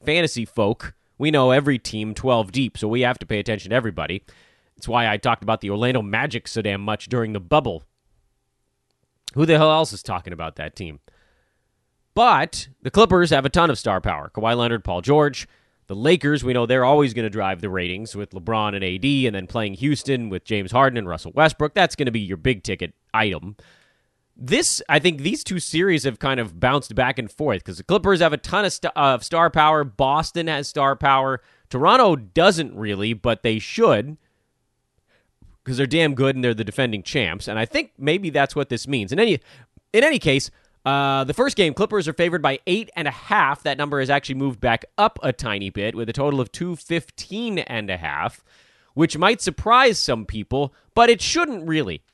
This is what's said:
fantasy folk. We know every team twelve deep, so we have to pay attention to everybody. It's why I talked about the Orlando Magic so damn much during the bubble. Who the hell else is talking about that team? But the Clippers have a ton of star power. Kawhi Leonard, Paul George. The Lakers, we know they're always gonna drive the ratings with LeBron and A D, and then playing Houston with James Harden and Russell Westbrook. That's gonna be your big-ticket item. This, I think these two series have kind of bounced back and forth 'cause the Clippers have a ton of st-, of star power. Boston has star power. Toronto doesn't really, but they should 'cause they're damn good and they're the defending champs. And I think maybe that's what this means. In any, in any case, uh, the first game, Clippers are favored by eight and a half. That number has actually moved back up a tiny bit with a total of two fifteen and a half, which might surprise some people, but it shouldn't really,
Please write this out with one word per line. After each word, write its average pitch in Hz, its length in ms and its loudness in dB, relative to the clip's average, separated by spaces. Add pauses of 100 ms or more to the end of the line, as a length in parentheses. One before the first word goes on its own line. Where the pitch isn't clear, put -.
fantasy 156 400 0
folk. - 520 -2 (220)
We 151 140 -2
know 131 200 4
every 139 280 2
team 107 340 -8
twelve 113 380 0
deep, 120 260 -2
so 107 120 -4
we 117 100 0
have 123 200 0
to - 60 -14
pay 107 140 -4
attention 101 300 -6
to 110 80 0
everybody. 85 440 -4 (540)
It's - 100 -20
why 117 240 0
I 104 60 0
talked 117 280 0
about 110 180 -2
the 101 80 -6
Orlando 117 320 0
Magic 113 480 -4
so 117 120 -6
damn 101 200 -2
much 104 260 -6
during 113 240 -4
the 104 80 -6
bubble. 95 440 0 (1500)
Who 151 120 2
the 160 120 6
hell 156 140 6
else 160 220 2
is 101 100 -14
talking 90 300 -8
about 80 240 -10
that 76 180 -10
team? 80 240 -14 (1120)
But 202 540 2 (140)
the 131 100 -8
Clippers 180 380 6
have 139 160 2
a 139 40 -2
ton 170 200 4
of 123 100 -2
star 95 220 0
power. 76 340 -4
Kawhi 113 220 0
Leonard, 117 260 0
Paul 90 180 -4
George. 147 460 2 (400)
The 98 80 -10
Lakers, 143 480 2
we 123 80 -2
know 123 140 0
they're 127 180 2
always 139 300 4
gonna 110 160 -4
drive 95 320 -4
the 101 80 -6
ratings 92 440 -6
with 101 180 -10
LeBron 104 440 -2
and 98 80 -6
A 92 140 -2
D, 131 280 0
and 113 80 0
then 95 140 -6
playing 104 280 -6
Houston 127 520 -4
with 92 160 -8
James 101 300 -4
Harden 127 240 4
and 101 100 -6
Russell 82 260 -10
Westbrook. 151 400 0
That's 185 220 2
gonna 131 160 -2
be 113 80 -2
your 98 160 -6
big-ticket 90 580 -4 (200)
item. 104 420 -2 (800)
This, 170 540 -2
I 151 80 4
think 151 240 0
these 196 220 -4
two 185 160 -6
series 165 460 0
have 123 120 -4
kind 135 220 -2
of 87 200 -6
bounced 127 360 0
back 127 240 0
and 110 120 -8
forth 120 320 -2
'cause 90 140 -12
the 92 60 -16
Clippers 185 360 2
have 160 140 4
a 147 40 0
ton 202 280 -2
of 175 80 -2
st-, - 220 -6
of 135 280 2
star 165 280 2
power. 156 320 4
Boston 143 640 -2
has 147 200 -2
star 139 280 0
power. 135 440 2 (300)
Toronto 185 460 6
doesn't 160 600 2
really, 104 380 -2
but 110 300 -2
they 110 160 0
should 147 580 2 (1500)
'cause 127 140 -6
they're 139 80 0
damn 151 300 2
good 135 200 2
and 127 80 -4
they're 120 120 2
the 110 80 -4
defending 107 400 -4
champs. 90 440 -4
And 107 120 -4
I 113 60 0
think 285 300 -4
maybe 160 360 -2
that's 139 240 0
what 143 140 -2
this 120 180 -6
means. 113 240 -4
In 156 80 0
any, 202 200 2 (540)
in 226 100 4
any 294 140 4
case, 139 320 0 (340)
uh, 139 420 0
the 143 100 -4
first 269 200 0
game, 160 200 2
Clippers 196 320 -2
are 156 60 -4
favored 170 280 0
by 139 240 0
eight 208 300 -2
and 160 120 -4
a 135 40 -2
half. 147 500 0
That 139 160 -4
number 147 220 -2
has 131 100 -2
actually 139 260 0
moved 135 240 -4
back 117 240 2 (140)
up - 240 2
a 131 100 0
tiny 101 380 -6
bit 104 240 -4
with 110 160 -6
a 113 40 -6
total 139 280 0
of 117 100 -6
two 175 240 -6
fifteen 190 840 -6
and 107 320 -6
a 92 60 -4
half, 80 460 -6 (520)
which 156 200 2
might 190 260 2
surprise 233 580 2
some 113 260 -2
people, 131 480 -4 (200)
but 233 160 6
it 233 120 4
shouldn't 269 460 -2
really, 135 360 -2 (100)